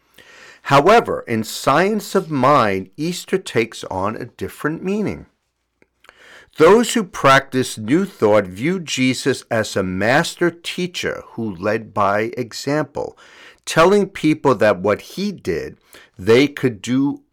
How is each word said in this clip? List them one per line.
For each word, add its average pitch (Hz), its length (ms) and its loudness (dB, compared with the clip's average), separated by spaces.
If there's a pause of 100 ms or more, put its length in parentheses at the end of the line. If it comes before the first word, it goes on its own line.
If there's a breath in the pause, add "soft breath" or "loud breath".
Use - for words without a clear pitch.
(640 soft breath)
However, 143 640 4
in 110 160 -2
Science 190 720 -2
of 165 160 -2
Mind, 123 680 2
Easter 175 400 -6
takes - 460 -4
on 110 320 -4
a 127 100 -10
different 147 580 -8
meaning. 180 440 -4 (1300 soft breath)
Those 214 380 6
who 226 80 0
practice 135 760 2
New 135 280 0
Thought 104 400 2
view 123 340 -4
Jesus 131 720 -2
as 110 240 -2
a 101 80 0
master 117 680 0
teacher - 720 -8 (120)
who 110 220 -6
led 107 380 -4
by 104 420 0
example, 139 800 -6 (480 soft breath)
telling 190 460 2
people 151 460 0
that 104 240 2
what 98 220 0
he 202 300 -8
did, 80 460 -8 (400 soft breath)
they 117 300 4
could 123 340 -4
do 135 400 -2 (120)